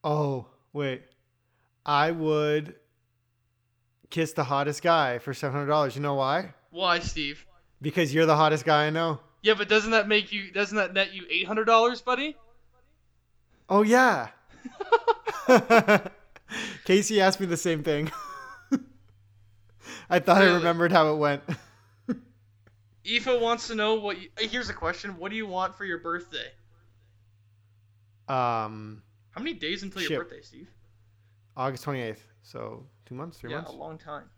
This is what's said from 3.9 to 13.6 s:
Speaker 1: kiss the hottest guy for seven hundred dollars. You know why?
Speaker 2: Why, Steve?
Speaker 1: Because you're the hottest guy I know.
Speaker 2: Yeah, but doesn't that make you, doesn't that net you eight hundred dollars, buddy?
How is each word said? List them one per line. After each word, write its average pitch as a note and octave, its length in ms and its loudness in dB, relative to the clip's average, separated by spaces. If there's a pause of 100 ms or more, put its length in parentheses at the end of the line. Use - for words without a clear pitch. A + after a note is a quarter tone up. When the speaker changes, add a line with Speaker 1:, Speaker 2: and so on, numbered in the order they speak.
Speaker 1:
kiss D#3+ 240 -4
the D3 100 -2
hottest C#3+ 380 -2
guy D3 360 2
for C#3 140 -10
seven C3+ 240 -6
hundred C#3+ 140 -4
dollars. C#3+ 260 0
You C#3+ 60 -6
know C#3+ 120 -2
why? C#3+ 380 -2 (180)
Speaker 2:
Why, F3 280 0
Steve? D3+ 480 -8 (340)
Speaker 1:
Because D3 320 -2
you're D#3+ 140 4
the D#3 100 6
hottest D3+ 300 2
guy D3+ 200 4
I D3+ 40 -2
know. D#3+ 300 -2 (220)
Speaker 2:
Yeah, G#3+ 120 4
but G3+ 140 -4
doesn't G#3+ 240 2
that G#3 160 2
make G#3 240 0
you, G3 180 -10
doesn't G3+ 260 -4
that F#3 180 -2
net G3 200 -2
you F#3+ 160 -12
eight F3+ 160 -2
hundred G#3+ 200 -2
dollars, A#3 360 4
buddy? C4+ 340 -4 (1300)